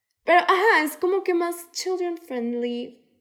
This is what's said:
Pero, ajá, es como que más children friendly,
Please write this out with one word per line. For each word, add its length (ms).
Pero, 140
ajá, 440
es 140
como 260
que 120
más 380
children 440
friendly, 840